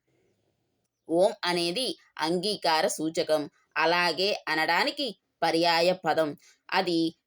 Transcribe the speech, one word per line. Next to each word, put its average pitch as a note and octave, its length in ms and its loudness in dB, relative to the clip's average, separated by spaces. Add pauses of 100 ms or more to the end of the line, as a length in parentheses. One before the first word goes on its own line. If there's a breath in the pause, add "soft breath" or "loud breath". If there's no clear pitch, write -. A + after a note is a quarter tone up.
(1080)
ఓం F#3 240 2 (120)
అనేది F3 520 -2 (220 soft breath)
అంగీకార E3+ 680 0
సూచకం, D#3 640 -2 (260)
అలాగే F3 720 0
అనడానికి F#3 680 -2 (260)
పర్యాయ E3+ 520 2 (120)
పదం. D3+ 300 0 (360 soft breath)
అది E3+ 420 0 (120)